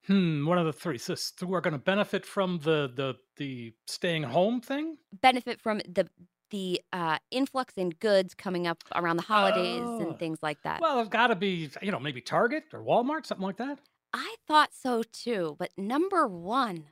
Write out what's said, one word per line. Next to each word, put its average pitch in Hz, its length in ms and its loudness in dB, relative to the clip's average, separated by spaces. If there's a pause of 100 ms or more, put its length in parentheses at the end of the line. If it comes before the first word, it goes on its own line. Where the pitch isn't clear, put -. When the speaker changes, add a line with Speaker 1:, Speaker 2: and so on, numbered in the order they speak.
Speaker 1:
Hmm, 170 400 2
one 180 140 4
of 165 60 2
the 156 60 0
three. 180 280 -6
So, 180 140 -6
s-, - 260 -6
who 180 140 -4
are 180 80 0
gonna 156 180 -2
benefit 196 460 0
from 180 340 -2
the, 147 340 2
the, 131 220 -4 (220)
the 123 360 -10 (140)
staying 165 360 -2
home 185 380 2
thing? 302 360 -6 (240)
Speaker 2:
Benefit 247 380 4
from - 200 -2
the, 180 280 -2 (440)
the, 185 280 -2 (140)
uh, 165 240 -2 (140)
influx 254 440 -2
in 180 140 -2
goods 190 460 2
coming 175 320 -4
up 170 160 -6 (120)
around 170 220 0
the 170 60 -2
holidays 196 600 2
Speaker 1:
Oh. 233 160 -4 (100)
Speaker 2:
and 156 100 -10
things 160 240 -6
like 151 180 -4
that. 156 180 -4
Speaker 1:
Well, 294 200 2
it's 220 100 -2
gotta 233 260 4
be, 175 340 -2 (120)
you 196 100 -4
know, 143 80 -2
maybe 127 220 -6
Target 233 500 2
or 110 120 -12
Walmart, 240 420 2
something 185 200 -6
like 190 120 -6
that. 269 220 -8 (340)
Speaker 2:
I 349 220 -8 (120)
thought 302 260 6
so 240 280 -2 (100)
too, 180 480 -4
but 180 160 -4
number 302 520 2
one 180 640 -2